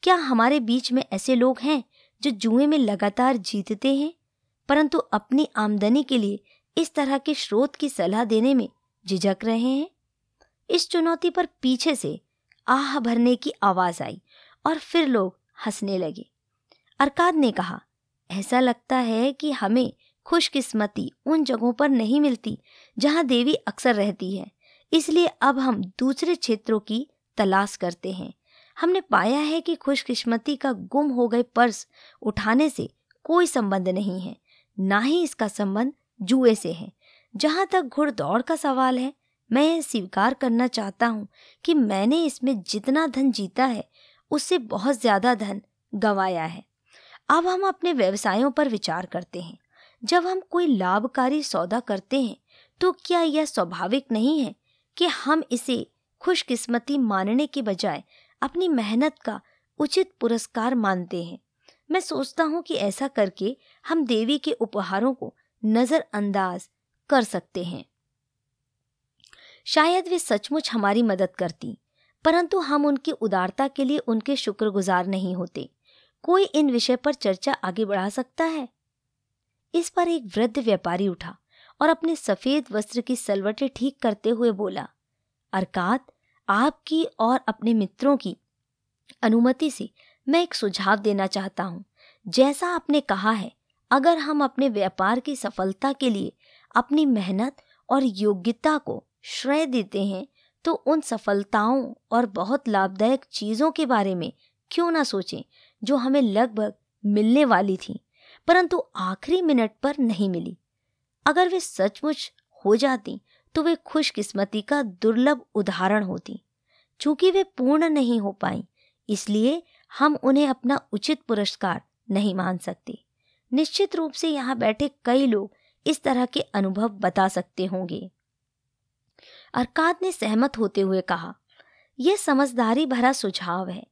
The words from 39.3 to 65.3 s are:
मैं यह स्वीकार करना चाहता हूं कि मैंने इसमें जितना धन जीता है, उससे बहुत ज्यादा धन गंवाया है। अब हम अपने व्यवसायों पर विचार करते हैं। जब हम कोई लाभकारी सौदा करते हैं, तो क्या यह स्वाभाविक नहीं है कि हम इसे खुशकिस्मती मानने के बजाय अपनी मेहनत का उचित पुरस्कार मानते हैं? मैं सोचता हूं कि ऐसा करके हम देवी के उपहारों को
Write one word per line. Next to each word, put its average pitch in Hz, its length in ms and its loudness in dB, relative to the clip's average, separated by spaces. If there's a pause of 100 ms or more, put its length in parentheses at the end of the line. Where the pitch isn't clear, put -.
मैं 269 120 4
यह 330 160 2
स्वीकार 208 540 0
करना 247 320 2
चाहता 208 400 -2
हूं 208 200 -4 (380)
कि 339 100 2
मैंने 233 500 2
इसमें 247 380 -2
जितना 262 440 0
धन 262 240 0
जीता 208 340 -2
है, 240 260 -4 (400)
उससे 311 280 0
बहुत 220 440 -2
ज्यादा 220 320 4
धन 202 260 -6 (340)
गंवाया 190 500 0
है। 165 200 -10 (640)
अब 339 180 2
हम 370 200 0
अपने 359 260 -2
व्यवसायों 208 580 2
पर 294 180 0
विचार 185 380 -6
करते - 360 -10
हैं। 170 160 -18 (460)
जब 339 220 2
हम 370 140 -4
कोई 349 260 -2
लाभकारी 247 760 0
सौदा 185 380 -4
करते 240 420 -4
हैं, 214 140 -4 (440)
तो 359 120 2
क्या 349 280 -2
यह 311 240 0
स्वाभाविक 185 680 -2
नहीं 262 280 2
है 220 140 -4 (420)
कि 349 100 0
हम 311 360 0 (100)
इसे 240 340 -4 (340)
खुशकिस्मती 262 760 -2
मानने 220 480 0
के - 160 -6
बजाय 190 420 -4 (380)
अपनी 349 260 -2
मेहनत 247 500 0
का 208 220 -8 (380)
उचित 370 420 0
पुरस्कार 233 540 -2
मानते 185 500 -2
हैं? 170 140 -14 (520)
मैं 359 100 2
सोचता 311 440 -2
हूं 320 180 -2
कि 330 120 -8
ऐसा 208 340 -2
करके 208 480 -2 (320)
हम 320 180 2
देवी 233 320 2
के 302 140 -4
उपहारों 208 640 -2
को - 200 -12 (300)